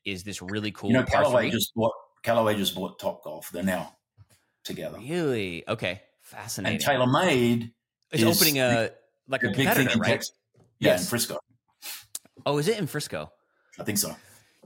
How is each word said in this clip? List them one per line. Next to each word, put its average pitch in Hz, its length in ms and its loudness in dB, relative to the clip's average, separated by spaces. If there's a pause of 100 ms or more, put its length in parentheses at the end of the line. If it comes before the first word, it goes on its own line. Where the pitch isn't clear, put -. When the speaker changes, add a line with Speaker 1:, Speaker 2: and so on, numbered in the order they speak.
Speaker 1:
is 95 200 -6
this 98 180 -10
really 104 300 -4
cool 110 180 -4
Speaker 2:
You 123 60 6
know, 127 80 4
Speaker 1:
par - 180 2
Speaker 2:
Callaway 139 220 4
Speaker 1:
three. - 80 0
Speaker 2:
just 113 240 -2
bought, 113 160 2 (320)
Callaway 113 320 4
just 87 180 -2
bought 92 240 -8
Topgolf. 80 520 -8
They're 87 120 -6
now 90 340 -2 (680)
together. 78 340 -8
Speaker 1:
Really? 117 680 -2
Okay. 95 360 -4 (200)
Fascinating. 110 600 -6
Speaker 2:
And - 0 -
TaylorMade 127 880 2 (380)
Speaker 1:
It's 143 140 2
Speaker 2:
is 175 120 6
Speaker 1:
opening 156 220 0
a, 127 100 4
Speaker 2:
the, 117 260 2 (340)
Speaker 1:
like, 127 160 -2
a - 20 0
Speaker 2:
the 101 60 -2
big 120 40 -4
thing 135 100 4
Speaker 1:
competitor, 135 280 2
Speaker 2:
in 113 60 2
Speaker 1:
right? 98 80 2
Speaker 2:
Texas. 113 240 -2 (460)
Yeah, - 120 6
Speaker 1:
Yes. 90 140 2
Speaker 2:
in - 40 -2
Frisco. 87 300 -2 (1080)
Speaker 1:
Oh, 147 140 0
is 151 100 2
it 220 100 0
in 180 80 0
Frisco? 80 460 -8 (480)
Speaker 2:
I - 40 -12
think 104 120 -2
so. 90 180 -2 (520)